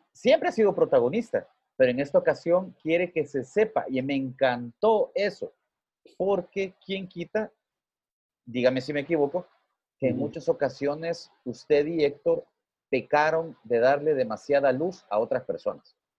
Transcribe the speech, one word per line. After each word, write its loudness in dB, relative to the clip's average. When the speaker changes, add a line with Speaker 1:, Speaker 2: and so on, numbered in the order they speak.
Speaker 1:
siempre 2
ha -2
sido 2
protagonista, 0
pero 4
en -2
esta 0
ocasión 0
quiere 0
que -2
se -6
sepa. -2
Y -2
me -4
encantó 0
eso, -4
porque -2
quién -8
quita, -6
dígame 0
si -10
me -2
equivoco, -2
que 0
en 0
Speaker 2:
Ujú. -4
Speaker 1:
muchas -6
ocasiones -4
usted 0
y 0
Héctor -2
pecaron 0
de 0
darle 2
demasiada 0
luz -4
a 0
otras -2
personas. -8